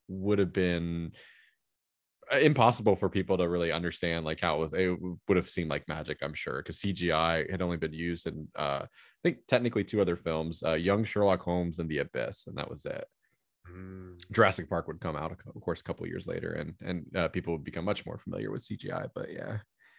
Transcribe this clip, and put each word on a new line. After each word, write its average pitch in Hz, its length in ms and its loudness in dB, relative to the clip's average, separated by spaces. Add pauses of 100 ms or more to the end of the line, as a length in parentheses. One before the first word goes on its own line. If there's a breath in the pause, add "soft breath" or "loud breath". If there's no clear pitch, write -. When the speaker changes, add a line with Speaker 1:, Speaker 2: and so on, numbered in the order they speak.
Speaker 1:
would 98 300 0
have 90 140 2
been 85 580 0 (1200 soft breath)
uh, 135 60 4
impossible 117 580 6
for 95 140 2
people 95 280 2
to 87 120 4
really 85 220 2
understand, 85 540 -2
like, 78 160 -2
how 80 160 2
it - 20 2
was, 80 140 -2
it 92 140 4
w-, 90 400 -2
would 95 100 6
have 87 120 0
seemed 82 200 -2
like 73 180 -4
magic, 76 340 -6
I'm 71 120 -4
sure, 67 300 -6
'cause - 160 -8
C 98 140 -2
G 85 180 0
I 82 380 4
had 92 120 -2
only 87 160 0
been 80 160 -2
used 82 340 -4
in, 78 280 -8
uh, 71 300 -2
I - 40 -14 (340 soft breath)
think - 240 -2
technically 120 360 4
two 104 180 2
other 87 140 4
films, 82 480 -2
uh, 80 100 2
Young 98 300 4
Sherlock 101 380 4
Holmes 87 380 0
and 82 100 -2
The 73 100 0
Abyss, - 480 -4
and - 100 -10
that - 120 -6
was - 160 -12
it. - 200 -6 (640)
Speaker 2:
Mm. 92 500 -14 (140)
Speaker 1:
Jurassic 95 380 6
Park 85 180 -2
would 80 140 -8
come 80 140 -2
out, 80 160 -4
of - 300 -14
course, - 200 -2
a - 20 -14
couple - 240 -6
years 87 200 -8
later, 85 260 -4
and, 78 280 -6
and, - 340 -6
uh, 85 140 2
people 85 240 -2
would 78 100 -4
become 87 220 -6
much 101 200 -2
more - 120 -8
familiar - 340 -6
with 113 120 -6
C 104 140 -8
G - 140 -10
I, - 240 -4
but - 160 -8
yeah. 104 280 -6 (400 soft breath)